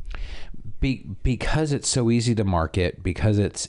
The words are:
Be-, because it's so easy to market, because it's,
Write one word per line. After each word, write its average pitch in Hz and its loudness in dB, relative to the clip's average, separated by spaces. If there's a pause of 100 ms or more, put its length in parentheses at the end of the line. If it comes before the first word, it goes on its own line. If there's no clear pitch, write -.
(800)
Be-, 135 -2 (160)
because 147 0
it's 127 -2
so 117 2
easy 117 2
to 107 2
market, 87 0
because 101 2
it's, - 0